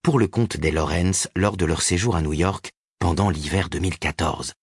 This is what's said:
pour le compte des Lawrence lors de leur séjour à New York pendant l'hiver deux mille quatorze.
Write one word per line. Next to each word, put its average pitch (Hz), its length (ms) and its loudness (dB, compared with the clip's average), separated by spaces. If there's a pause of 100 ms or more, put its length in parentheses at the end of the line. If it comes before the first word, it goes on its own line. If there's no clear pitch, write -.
pour 143 180 2
le 107 80 6
compte 107 300 0
des 78 140 0
Lawrence 80 680 0
lors 101 220 2
de 87 80 2
leur 78 160 0
séjour 92 340 0
à 80 60 0
New 76 100 -2
York 87 380 -2 (280)
pendant 87 300 2
l'hiver 80 400 -2
deux 73 100 -6
mille 90 200 -2
quatorze. - 640 -4